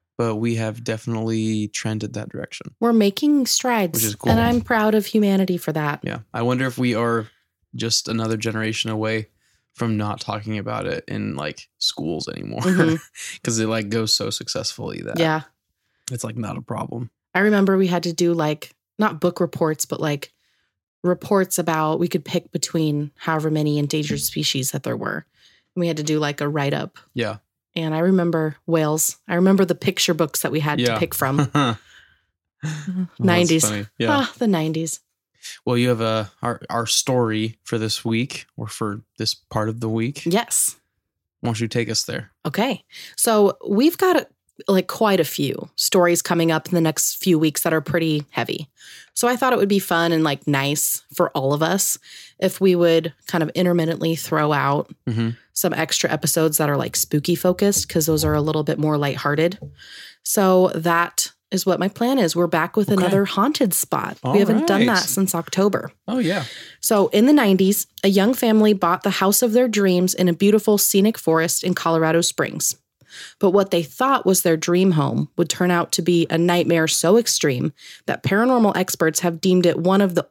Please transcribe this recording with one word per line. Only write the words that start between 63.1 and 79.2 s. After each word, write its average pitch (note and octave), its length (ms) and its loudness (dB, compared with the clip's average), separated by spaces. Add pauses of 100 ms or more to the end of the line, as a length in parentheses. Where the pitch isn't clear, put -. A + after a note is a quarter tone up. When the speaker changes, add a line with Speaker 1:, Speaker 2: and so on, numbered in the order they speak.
Speaker 2:
haunted A3 480 0
spot. - 500 -4
Speaker 1:
All B2+ 100 -2
Speaker 2:
We G#3 80 6
haven't A3 260 2
done G3 140 2
Speaker 1:
right. A#3 160 2
Speaker 2:
that F3+ 120 -2
since F#3+ 260 0
October. F#3+ 580 -2 (160)
Speaker 1:
Oh, A#3+ 100 -2
yeah. F#3 260 -2 (360)
Speaker 2:
So G3+ 280 2
in G#3+ 180 4
the D4+ 60 6
nineties, G3 540 4 (160)
a G3 60 4
young G3 260 4
family A3 380 4
bought F#3 300 0
the G3+ 80 0 (120)
house G3+ 200 2
of A#3 100 2
their B3 160 4
dreams F#3 440 2
in F3+ 160 2
a E3+ 60 4
beautiful G#3 420 4
scenic G3+ 400 2
forest D#3+ 460 0
in F#3 120 0
Colorado E3 460 2
Springs. - 560 -2 (640)
But F#3+ 140 2
what G3 180 4
they E3+ 140 2
thought C4+ 420 0
was F#3+ 160 2
their E3 160 2
dream F3+ 320 2
home C#3+ 380 0 (100)
would E3+ 100 0
turn F3+ 220 0
out E3+ 220 0
to - 100 -2
be E3+ 260 2
a E3 80 -2
nightmare E3+ 520 2
so E3+ 280 4
extreme D3 560 0 (340)
that - 180 -4
paranormal A3+ 520 2
experts E3 440 0